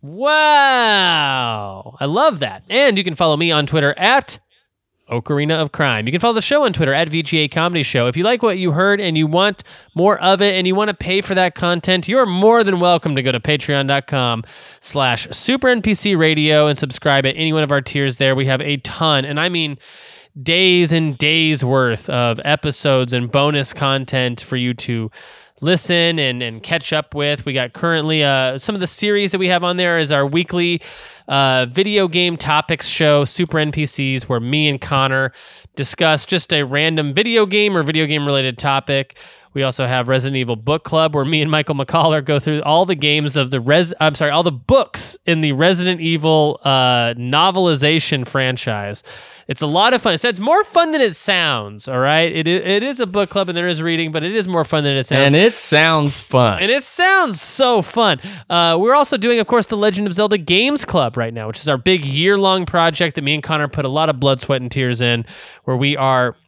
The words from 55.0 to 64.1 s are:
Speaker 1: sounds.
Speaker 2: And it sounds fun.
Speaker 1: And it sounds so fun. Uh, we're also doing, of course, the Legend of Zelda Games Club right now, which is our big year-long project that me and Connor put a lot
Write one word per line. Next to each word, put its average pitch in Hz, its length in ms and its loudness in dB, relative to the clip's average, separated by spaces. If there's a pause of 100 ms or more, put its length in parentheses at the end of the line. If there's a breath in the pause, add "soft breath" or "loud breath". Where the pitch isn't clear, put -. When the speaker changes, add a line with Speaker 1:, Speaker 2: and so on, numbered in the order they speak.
Speaker 1:
sounds. 139 180 2
Speaker 2:
And 139 100 6
it 202 200 4
sounds 151 640 2
fun. 120 400 2
Speaker 1:
And 196 80 0
it 262 140 0
sounds 349 580 2
so 247 400 2
fun. 190 400 0 (300 loud breath)
Uh, 170 280 2
we're 226 140 2
also 277 240 2
doing, 233 220 0
of 214 80 0
course, 240 180 2
the 220 120 -6
Legend 208 280 0
of 190 80 -4
Zelda 208 240 0
Games 208 480 2
Club 127 320 -2
right 117 160 -4
now, 113 140 -8
which 110 100 -8
is - 100 -6
our 139 120 0
big 175 260 2
year-long 190 600 0
project 165 480 0
that 151 80 -6
me 143 100 0
and 151 80 -4
Connor 151 260 -2
put 147 160 -4
a 135 60 -2
lot 156 200 0